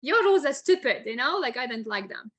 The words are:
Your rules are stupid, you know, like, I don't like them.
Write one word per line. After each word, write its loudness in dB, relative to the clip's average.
Your 2
rules 4
are 2
stupid, 2
you -6
know, 0
like, -2
I -4
don't -6
like -4
them. -16